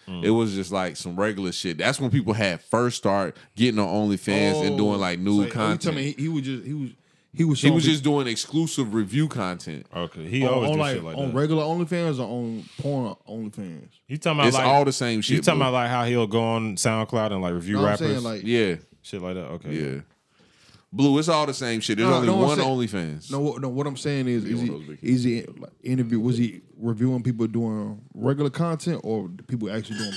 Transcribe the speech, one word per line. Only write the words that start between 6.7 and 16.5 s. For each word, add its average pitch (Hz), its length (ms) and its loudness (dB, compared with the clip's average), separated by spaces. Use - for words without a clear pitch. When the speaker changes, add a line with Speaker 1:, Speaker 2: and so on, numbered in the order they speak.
Speaker 3:
was, 143 160 -6
he 165 80 2
was 151 180 4
Speaker 2:
He 139 60 6
Speaker 3:
showing 151 80 10
Speaker 2:
was 165 80 4
Speaker 3:
people 156 100 4
Speaker 2:
just 147 100 0
doing 143 240 4
exclusive 131 640 -2
review 113 340 2
content. 87 680 -6
Speaker 1:
Okay, 85 320 -8
he 123 180 0
Speaker 3:
on, 127 80 2
Speaker 1:
always 127 160 2
Speaker 3:
on, 151 60 2
Speaker 1:
do 156 60 2
Speaker 3:
like, 143 140 0
Speaker 1:
shit - 80 -6
like 80 140 -8
Speaker 3:
on 139 120 -2
Speaker 1:
that. 117 60 -2
Speaker 3:
regular 151 280 2
OnlyFans 165 560 -2
or 127 40 -4
on 113 400 -6
porn 135 360 -2
OnlyFans? 101 600 -10
Speaker 1:
You 135 100 -8
talking 156 220 0
about, 139 100 6
Speaker 2:
It's 127 80 4
Speaker 1:
like, 131 100 4
Speaker 2:
all 139 180 6
the 135 80 2
same 120 240 0
Speaker 1:
you 107 60 0
Speaker 2:
shit, 143 200 2
Speaker 1:
talking 156 160 0
Speaker 2:
bro. 135 100 2
Speaker 1:
about, 127 40 0
like, 123 160 0
how 123 160 0
he'll 120 220 2
go 113 140 0
on 113 340 -2